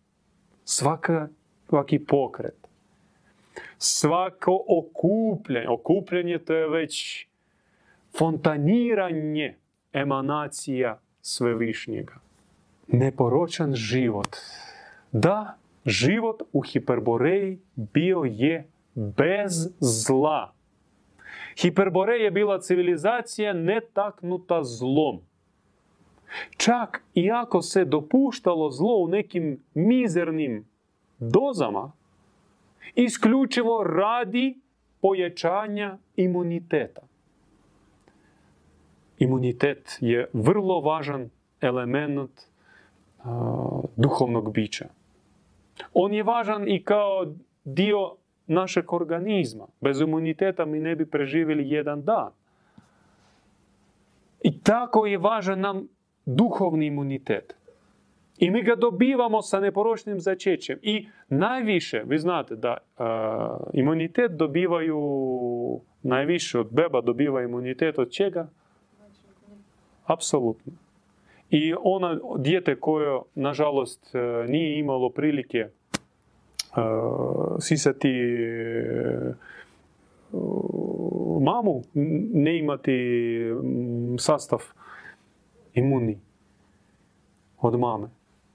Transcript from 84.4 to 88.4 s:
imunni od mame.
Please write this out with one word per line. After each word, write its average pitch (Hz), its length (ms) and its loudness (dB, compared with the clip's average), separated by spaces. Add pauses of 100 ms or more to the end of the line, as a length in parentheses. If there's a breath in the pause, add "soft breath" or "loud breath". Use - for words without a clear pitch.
imunni 123 440 2 (1400)
od 120 200 2
mame. 113 280 -2 (460)